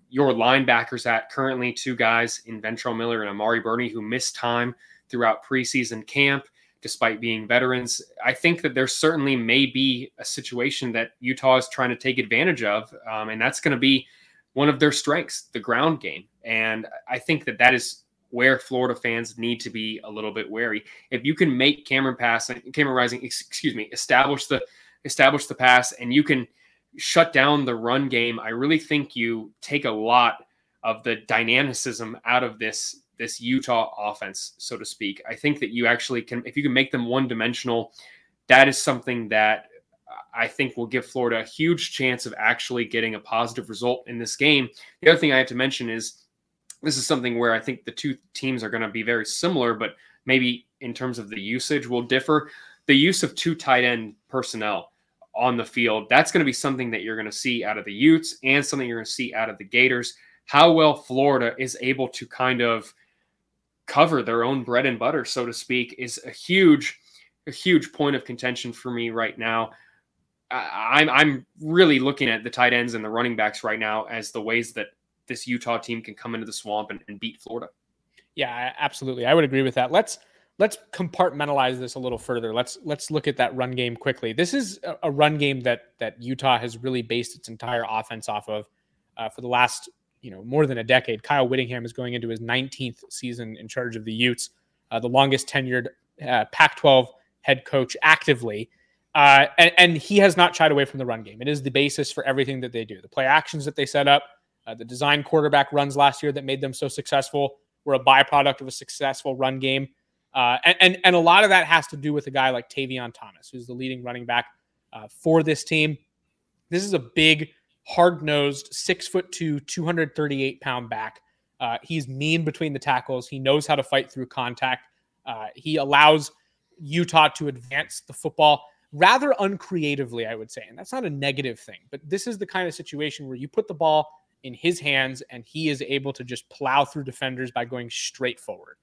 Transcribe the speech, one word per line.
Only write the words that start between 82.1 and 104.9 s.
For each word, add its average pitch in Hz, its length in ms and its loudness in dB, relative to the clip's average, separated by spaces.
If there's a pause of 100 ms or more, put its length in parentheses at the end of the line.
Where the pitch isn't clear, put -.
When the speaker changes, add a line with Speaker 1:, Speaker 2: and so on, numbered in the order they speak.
Speaker 2:
further. 117 360 -2
Let's, 120 300 -2
let's 147 260 -8
look 151 180 -2
at 139 100 -2
that 123 180 0
run 127 160 -4
game 123 240 -4
quickly. 113 380 -4
This 175 200 -2
is 220 300 -4
a, 170 200 -10
a 160 80 -2
run 151 260 2
game 139 240 0
that, 120 380 -4
that 117 220 -10
Utah 127 380 0
has 117 180 -10
really 127 240 -6
based 117 360 -6
its - 100 -20
entire 117 420 -6
offense 110 380 -8
off 104 220 -6
of, 107 160 -6 (520)
uh, 113 120 -8
for - 100 -20
the 123 80 -12
last, 123 420 2 (320)
you 127 80 -18
know, 95 140 -18
more 139 240 2
than 127 120 -4
a 113 40 -4
decade. 123 400 2
Kyle 139 240 2
Whittingham 123 380 -4
is 117 80 -12
going 123 200 -8
into 117 140 -6
his 113 140 -8
nineteenth 127 680 -6
season 117 480 -10
in 110 100 -18
charge 120 280 -8
of 110 100 -10
the 110 80 -8
Utes, 120 380 0 (400)
uh, 117 80 -2
the 120 100 -4
longest 135 380 2
tenured, 127 400 -2 (380)
uh, 123 260 0
Pac-twelve 139 580 6 (320)
head 135 240 0
coach 131 380 -2
actively. 120 680 2 (460)
Uh, 143 320 10 (100)
and, 170 200 10
and 175 200 8
he 202 200 0
has 196 180 8
not 175 200 4
shied 156 160 6
away 139 140 4
from 135 120 -10
the 131 80 -6
run 113 180 -6
game. 104 180 -18
It 131 60 -6
is 147 140 -2
the 135 80 -4
basis 139 420 0
for 135 120 -6
everything 131 380 -2
that 123 100 -8
they 117 120 -6
do. 104 180 -16
The - 60 -20
play 135 180 -4
actions 151 400 2
that 147 100 -8
they 139 100 -2
set 143 220 0
up, 143 160 6 (420)
uh, 113 80 -12
the 113 120 -16
design 143 380 0